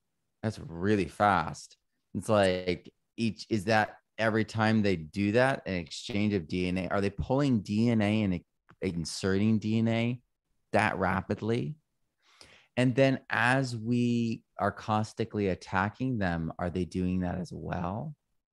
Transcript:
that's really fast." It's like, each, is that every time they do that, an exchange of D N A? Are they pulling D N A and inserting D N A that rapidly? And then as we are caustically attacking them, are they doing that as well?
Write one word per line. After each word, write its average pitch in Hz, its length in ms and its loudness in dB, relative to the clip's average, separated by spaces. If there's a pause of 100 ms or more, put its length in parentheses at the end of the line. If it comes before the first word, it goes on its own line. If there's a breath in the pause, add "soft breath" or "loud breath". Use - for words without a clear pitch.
(420)
that's 110 160 -4
really 85 500 0
fast." 90 680 0 (380)
It's 98 140 -6
like, 92 600 2 (260)
each, 113 320 -4
is 104 160 0
that 107 320 2 (200)
every 110 260 2
time 110 380 2
they 98 140 2
do 98 380 -2
that, 127 340 2
an 92 80 -4
exchange 101 580 -4
of 82 140 -2
D 90 200 0
N 90 120 0
A? 87 80 -4
Are 101 140 0
they 98 100 0
pulling 131 500 0
D 107 280 0
N 113 120 2
A 107 220 2
and 90 180 -2 (400)
inserting 95 800 0
D 107 200 -2
N 113 80 2
A 117 340 -2 (520)
that 104 240 2
rapidly? 107 800 -2 (1000 loud breath)
And 127 180 2
then 135 240 4 (100)
as 123 460 2
we 120 680 0 (140)
are 101 140 0
caustically 107 760 -2
attacking 104 720 -2
them, 85 400 -2
are 87 120 -2
they 90 160 -2
doing 90 360 -2
that 87 160 -4
as 175 160 -8
well? 87 640 -6 (380)